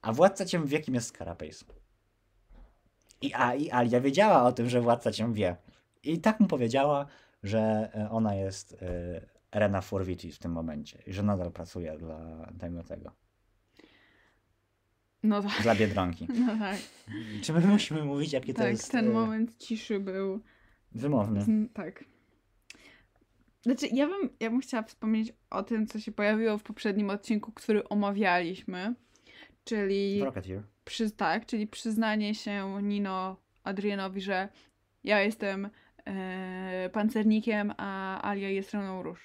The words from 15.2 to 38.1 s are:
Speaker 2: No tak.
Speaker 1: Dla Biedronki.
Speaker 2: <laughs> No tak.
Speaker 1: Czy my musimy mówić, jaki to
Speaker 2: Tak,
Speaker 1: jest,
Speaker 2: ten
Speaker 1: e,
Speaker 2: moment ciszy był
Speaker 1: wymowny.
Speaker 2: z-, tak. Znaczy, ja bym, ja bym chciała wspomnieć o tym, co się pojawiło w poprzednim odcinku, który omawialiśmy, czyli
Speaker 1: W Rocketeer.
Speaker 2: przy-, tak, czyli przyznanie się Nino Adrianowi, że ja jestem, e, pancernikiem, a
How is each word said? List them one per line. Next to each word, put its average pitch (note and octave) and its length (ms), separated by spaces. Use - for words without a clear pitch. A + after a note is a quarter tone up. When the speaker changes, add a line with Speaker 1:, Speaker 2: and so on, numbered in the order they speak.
Speaker 2:
No G#3 180
tak. G#3 200
Speaker 1:
Dla A2 140
Biedronki. G2 580
Speaker 2:
<laughs> A#3+ 140
No A3 120
tak. G3+ 180
Speaker 1:
Czy D#3 120
my E3 60
musimy F3 440
mówić, C#3+ 300
jaki B2+ 200
to A3+ 80
Speaker 2:
Tak, - 100
Speaker 1:
jest, - 200
Speaker 2:
ten A3+ 160
Speaker 1:
e, A3 40
Speaker 2:
moment A3+ 460
ciszy G#3+ 420
był G3 420
Speaker 1:
wymowny. A2+ 500
Speaker 2:
z-, G#3+ 320
tak. F3 300
Znaczy, A#3+ 320
ja C#4 140
bym, F#4+ 220
ja A3+ 100
bym A#3+ 120
chciała A3+ 220
wspomnieć A3 500
o - 140
tym, A3 240
co G#3+ 120
się G#3+ 120
pojawiło G#3+ 460
w G#3+ 60
poprzednim G#3 460
odcinku, G#3 420
który - 380
omawialiśmy, G3 1040
czyli G3 560
Speaker 1:
W G3+ 40
Rocketeer. G2 400
Speaker 2:
przy-, A3 260
tak, G3 340
czyli G#3+ 220
przyznanie G#3+ 680
się G3+ 480
Nino F#3+ 520
Adrianowi, G3 580
że F#3+ 280
ja G3+ 180
jestem, G3+ 480
e, F#3 880
pancernikiem, G#3+ 840
a F#3+ 440